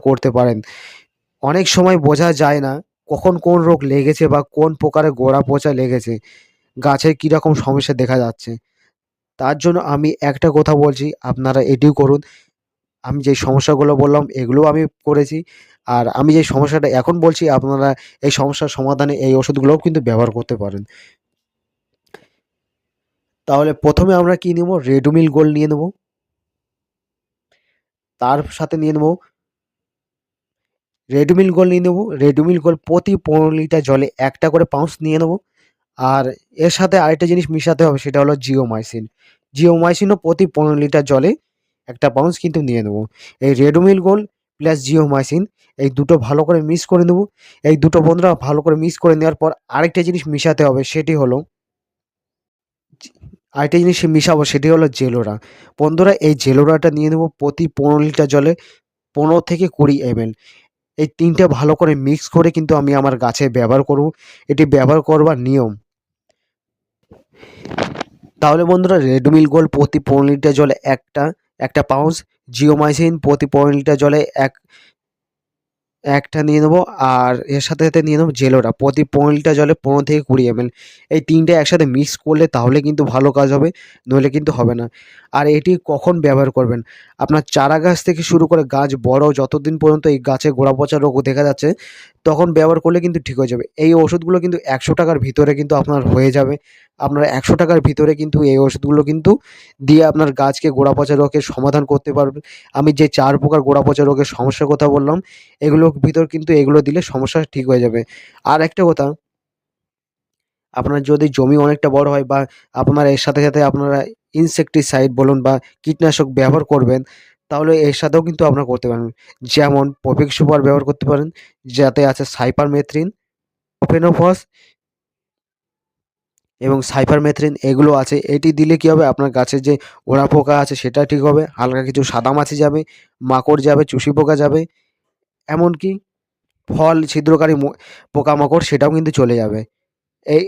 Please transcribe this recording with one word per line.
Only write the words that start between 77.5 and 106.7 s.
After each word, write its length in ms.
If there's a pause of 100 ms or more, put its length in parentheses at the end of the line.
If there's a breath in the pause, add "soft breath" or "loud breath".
এর 140
সাথে 200
সাথে 180
নিয়ে 140
নেবো 200
জেলোরা 300 (100)
প্রতি 220 (120)
পনেরো 220
লিটার 220
জলে 160 (100)
পনেরো 240
থেকে 200
কুড়ি 220
এমএল। 180 (460 soft breath)
এই 140
তিনটে 320
একসাথে 340
মিক্স 180 (140)
করলে 180 (120)
তাহলে 300
কিন্তু 160 (100)
ভালো 160 (100)
কাজ 180
হবে, 120 (400 soft breath)
নইলে 280
কিন্তু 220
হবে 220
না। 60 (520 soft breath)
আর 60 (120)
এটি 160 (180)
কখন 240 (100)
ব্যবহার 320
করবেন? 240 (420 soft breath)
আপনার 200 (120)
চারা 300
গাছ 220
থেকে 240
শুরু 200
করে 120 (120)
গাছ 160 (180)
বড় 160 (160)
যতদিন 420
পর্যন্ত 220 (100)
এই 40 (100)
গাছে 200 (100)
গোড়া 200
পচা 260
রোগ 100 (140)
দেখা 200
যাচ্ছে, 200 (580 loud breath)
তখন 200 (100)
ব্যবহার 280
করলে 200
কিন্তু 220
ঠিক 140
হয়ে 120
যাবে। 120 (200)
এই 80 (120)
ওষুধগুলো 400
কিন্তু 140 (160)
একশো 260
টাকার 260
ভিতরে 320
কিন্তু 220
আপনার 200 (120)
হয়ে 240
যাবে। 180 (460 soft breath)
আপনার 240 (140)
একশো 220
টাকার 280
ভিতরে 320
কিন্তু 180 (140)
এই 140
ওষুধগুলো 340 (100)
কিন্তু 200 (500 soft breath)
দিয়ে 300
আপনার 180 (120)
গাছকে 360
গোড়া 220
পচা 180
রোগের 360
সমাধান 300 (100)
করতে 260
পারবেন। 240 (360 loud breath)
আমি 200
যে 80 (120)
চার 140 (100)
প্রকার 240
গোড়া 200
পচা 180
রোগের 300
সমস্যার 380
কথা 220
বললাম, 240 (440 soft breath)
এগুলোর 280 (140)
ভিতর 280
কিন্তু 180 (100)
এগুলো 260